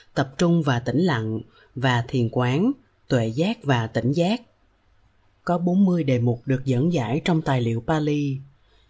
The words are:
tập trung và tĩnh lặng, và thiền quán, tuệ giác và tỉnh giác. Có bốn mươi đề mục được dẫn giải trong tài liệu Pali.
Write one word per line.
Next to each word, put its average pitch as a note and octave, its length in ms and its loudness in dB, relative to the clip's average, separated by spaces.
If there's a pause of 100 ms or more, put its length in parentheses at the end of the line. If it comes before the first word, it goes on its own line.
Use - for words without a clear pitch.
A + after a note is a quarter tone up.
(140)
tập C3+ 240 -4
trung E3+ 240 2
và C3 160 0
tĩnh A#2+ 220 -2
lặng, A2+ 400 -2 (340)
và B2 340 0
thiền A#2+ 240 0
quán, C3+ 400 0 (360)
tuệ A#2+ 200 2
giác E3 360 -2
và B2 220 0
tỉnh A#2+ 260 -2
giác. F3 300 0 (1000)
Có F3 140 0
bốn F3+ 260 2
mươi F3+ 200 2
đề C3 140 2
mục A#2+ 280 0
được C3 180 -2
dẫn C3 280 0
giải C3+ 320 0
trong D#3+ 180 0
tài C3+ 180 0
liệu A2+ 260 -2
Pali. D3 500 -2 (540)